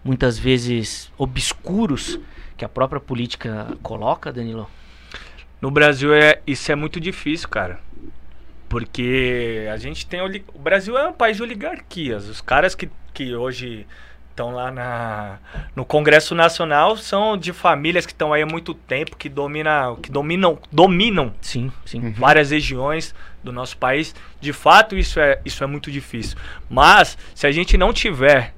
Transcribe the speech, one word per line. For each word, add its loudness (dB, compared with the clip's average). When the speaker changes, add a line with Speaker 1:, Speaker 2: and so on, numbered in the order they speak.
Speaker 1:
muitas 0
vezes -2
obscuros, -4
que -10
a -8
própria -2
política -6
coloca, -4
Danilo? -10
Speaker 2:
No -4
Brasil 4
é, 8
isso -4
é 4
muito -6
difícil, -6
cara. -4
Porque -2
a -6
gente -10
tem -8
oli-, -8
o -18
Brasil 0
é 0
um -6
país 2
de -6
oligarquias. -8
Os -12
caras 2
que, -8
que -6
hoje -8
tão -6
lá -6
na, -8
no -6
Congresso 4
Nacional 4
são 0
de -6
famílias 0
que -18
tão -2
aí 2
há 0
muito -8
tempo, -8
que -14
domina-, -2
que -14
dominam, 2
dominam 6
Speaker 1:
Sim, -4
sim. -8
Speaker 3:
Uhum. -4
Speaker 2:
várias 6
regiões -2
do -12
nosso -10
país. 0
De -6
fato, 6
isso 0
é, 4
isso -8
é -4
muito -8
difícil. -8
Mas, 8
se -2
a 4
gente 4
não 4
tiver 4